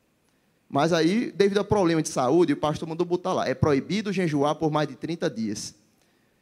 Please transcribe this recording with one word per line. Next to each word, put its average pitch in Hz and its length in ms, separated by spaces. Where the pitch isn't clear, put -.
Mas 151 160
aí, 175 460
devido 196 220
a 196 60
problema 175 360
de 151 80
saúde, 143 460
o - 20
pastor 151 320
mandou 165 180
botar 180 280
lá, 104 120
"É 127 60
proibido 160 580
jejuar 151 440
por 151 160
mais 151 180
de 131 80
trinta 165 320
dias." 110 460